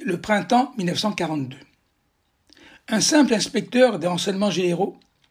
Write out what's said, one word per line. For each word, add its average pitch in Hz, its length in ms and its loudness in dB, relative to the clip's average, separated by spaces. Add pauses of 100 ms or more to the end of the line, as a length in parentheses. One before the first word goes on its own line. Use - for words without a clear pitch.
le 175 160 -4
printemps 240 560 0
mille 190 100 -2
neuf 170 120 -2
cent 208 140 -2
quarante-deux, 151 480 -6 (1300)
un 220 120 0
simple 277 340 4
inspecteur 220 640 2
des 156 100 -4
renseignements 190 420 -2
généraux 175 480 -2 (320)